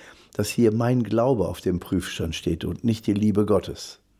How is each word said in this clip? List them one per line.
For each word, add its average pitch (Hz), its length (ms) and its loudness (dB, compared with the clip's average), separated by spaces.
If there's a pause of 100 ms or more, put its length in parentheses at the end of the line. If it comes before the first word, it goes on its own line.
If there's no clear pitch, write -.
(340)
dass 107 160 -2
hier 117 220 4
mein 120 320 2
Glaube 113 440 2
auf - 140 -8
dem 90 180 0
Prüfstand 87 560 -4
steht - 300 -4
und 87 180 -6
nicht 110 240 0
die 107 60 2
Liebe 104 320 2
Gottes. - 540 -2 (200)